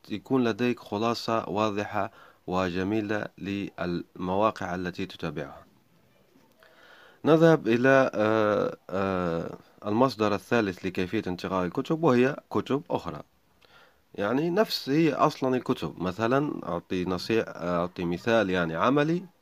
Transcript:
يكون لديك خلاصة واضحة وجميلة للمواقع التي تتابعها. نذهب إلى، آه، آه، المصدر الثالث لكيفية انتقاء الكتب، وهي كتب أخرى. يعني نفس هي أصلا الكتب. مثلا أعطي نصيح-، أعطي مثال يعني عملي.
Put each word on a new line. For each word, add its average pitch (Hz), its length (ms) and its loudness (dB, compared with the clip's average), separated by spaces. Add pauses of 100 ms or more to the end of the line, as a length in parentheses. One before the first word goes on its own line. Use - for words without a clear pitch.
يكون 123 360 0
لديك 117 360 0
خلاصة 113 680 -2
واضحة 104 600 -2 (360)
وجميلة 95 800 -2 (120)
للمواقع 92 1400 -4
التي 90 320 -6
تتابعها. 76 580 -10 (1600)
نذهب 160 440 6
إلى، 131 460 6
آه، 107 600 2 (140)
آه، 90 600 -2 (360)
المصدر 107 480 2
الثالث 98 520 -2
لكيفية 95 400 -4
انتقاء 92 380 -2
الكتب، 147 400 -4
وهي 131 320 4 (140)
كتب 123 400 -2
أخرى. 76 320 -6 (920)
يعني 131 360 0
نفس 202 380 0
هي 151 240 4
أصلا 135 440 0
الكتب. 120 460 -2
مثلا 113 600 0
أعطي 90 400 -4
نصيح-، 95 440 0
أعطي 87 560 -4
مثال 95 460 2
يعني 82 260 0
عملي. 147 460 2 (200)